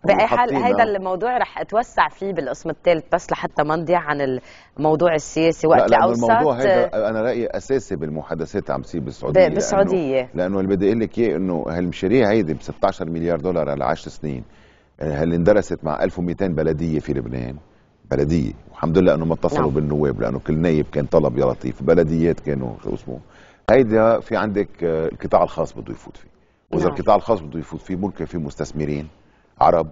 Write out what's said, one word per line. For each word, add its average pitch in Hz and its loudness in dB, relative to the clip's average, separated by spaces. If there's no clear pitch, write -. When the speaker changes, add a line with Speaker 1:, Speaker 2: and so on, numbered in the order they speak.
Speaker 1:
بأي 202 2
حال 226 0
Speaker 2:
وحاطين 240 0
Speaker 1:
هيدا 240 2
الموضوع 196 -2
رح 190 -4
أتوسع 185 0
فيه 196 -8
بالقسم 151 -6
الثالث، 165 0
بس - -2
لحتى - -2
ما 151 0
نضيع 170 0
عن 143 -2
الموضوع 156 4
السياسي 156 0
وقت 151 8
Speaker 2:
لا، 95 4
لأنه 120 6
Speaker 1:
الأوساط 117 2
Speaker 2:
الموضوع 147 4
هيدا 117 2
أنا 110 -2
رأيي 117 0
أساسي 107 -4
بالمحادثات 78 -6
عم 67 -2
تصير - -8
بالسعودية، 143 0
Speaker 1:
ب-، - 10
Speaker 2:
لأنه 160 4
Speaker 1:
بالسعودية. 175 0
Speaker 2:
لأنه 95 -2
اللي 95 2
بدي 95 2
أقول 113 2
لك 110 -4
إياه 107 2
إنه 87 -2
هالمشاريع 92 0
هيدي 95 0
ب - -10
ستاشر 87 -4
مليار 82 -2
دولار 80 -2
على 69 -4
عشر 78 -4
سنين، 67 -8
آه، 73 -4
هاللي 85 0
اندرست 92 2
مع 76 -2
ألف 95 -4
ومئتين 87 -4
بلدية 78 -2
في 71 -6
لبنان، 64 -6
بلدية، 71 2
والحمد 80 0
لله 90 6
إنه 82 -2
ما 82 0
اتصلوا 80 0
Speaker 1:
نعم. 69 -2
Speaker 2:
بالنواب، 73 0
لأنه 60 -4
كل 78 -2
نايب 78 2
كان 73 -2
طلب 69 2
يا 67 2
لطيف، 64 -4
بلديات 82 2
كانوا 64 -6
شو 50 -6
اسمه. 62 -12
هيدا 113 4
في - -4
عندك، 98 -2
آه، 80 0
القطاع 87 0
الخاص 80 -2
بده 57 -14
يفوت - -16
فيه، - -20
وإذا - 0
Speaker 1:
نعم. 113 2
Speaker 2:
القطاع 104 2
الخاص 98 0
بده 78 -10
يفوت 76 -10
فيه 92 -8
ممكن 90 -6
في 87 -8
مستثمرين 73 -6
عرب 82 4